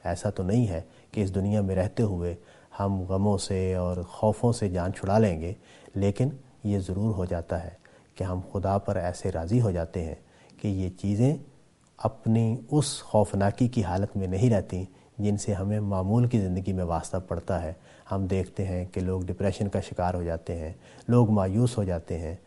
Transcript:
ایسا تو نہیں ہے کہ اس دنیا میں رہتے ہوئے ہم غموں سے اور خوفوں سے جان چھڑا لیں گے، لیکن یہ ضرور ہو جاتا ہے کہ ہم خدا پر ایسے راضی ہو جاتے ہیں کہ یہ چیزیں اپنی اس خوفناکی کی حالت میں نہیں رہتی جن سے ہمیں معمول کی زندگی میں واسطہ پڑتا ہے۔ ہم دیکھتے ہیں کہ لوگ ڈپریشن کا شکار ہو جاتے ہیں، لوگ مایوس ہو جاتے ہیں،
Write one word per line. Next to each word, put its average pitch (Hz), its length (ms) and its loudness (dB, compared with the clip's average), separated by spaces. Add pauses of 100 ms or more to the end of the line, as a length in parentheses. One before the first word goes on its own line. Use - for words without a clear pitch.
ایسا 87 260 -2
تو 98 140 -4
نہیں 107 240 4
ہے 82 140 -4 (300)
کہ 110 100 -2
اس 95 140 0
دنیا 101 260 2
میں 95 140 0
رہتے 92 280 0
ہوئے 87 320 -2 (440)
ہم 98 220 0
غموں 98 360 2
سے 92 380 0
اور 90 220 0
خوفوں 107 540 0
سے 107 180 0
جان 90 240 -2
چھڑا 98 240 -2
لیں 95 240 2
گے، 85 120 -6 (420)
لیکن 101 340 0 (340)
یہ 101 160 0
ضرور 98 360 -2
ہو 90 100 -2
جاتا 87 380 -4
ہے 82 60 -10 (460)
کہ - 80 -4
ہم 92 160 -2 (140)
خدا 98 240 2
پر 101 180 -2
ایسے 90 360 -4
راضی 87 300 0
ہو 107 100 2
جاتے 85 340 -4
ہیں 78 100 -8 (460)
کہ 113 60 -2
یہ 95 220 0
چیزیں 104 480 2 (600)
اپنی 113 640 2 (100)
اس - 320 0
خوفناکی 101 640 2
کی 113 160 2
حالت 92 340 -2
میں 95 100 -2
نہیں 98 220 4
رہتی 95 360 0 (320)
جن 104 200 2
سے 104 160 -2
ہمیں 101 260 0
معمول 101 480 2
کی 117 140 2
زندگی 92 320 -2
میں 92 100 0
واسطہ 82 340 -2 (100)
پڑتا 87 360 -4
ہے۔ 80 100 -6 (380)
ہم 98 160 -2
دیکھتے 95 380 -2
ہیں 90 200 -4
کہ 92 160 -6
لوگ 92 200 -2
ڈپریشن 95 460 -2
کا 98 120 -2
شکار 90 340 -2
ہو 87 100 -2
جاتے 85 320 -4
ہیں، 80 180 -8 (340)
لوگ 117 240 6
مایوس 107 460 2
ہو 107 60 0
جاتے 85 360 -4
ہیں، 85 160 -6 (120)